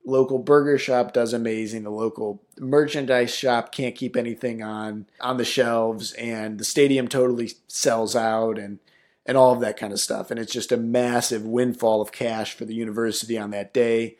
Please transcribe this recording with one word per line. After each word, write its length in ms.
local 340
burger 400
shop 340
does 200
amazing. 500
The 80
local 520
merchandise 760
shop 380
can't 240
keep 200
anything 460
on, 440
on 180
the 60
shelves, 680
and 480
the 40
stadium 440
totally 460
sells 480
out 420
and, 220
and 100
all 160
of 80
that 180
kind 140
of 60
stuff. 320
And 80
it's 140
just 180
a 60
massive 680
windfall 580
of 100
cash 420
for 120
the 80
university 600
on 140
that 220
day. 480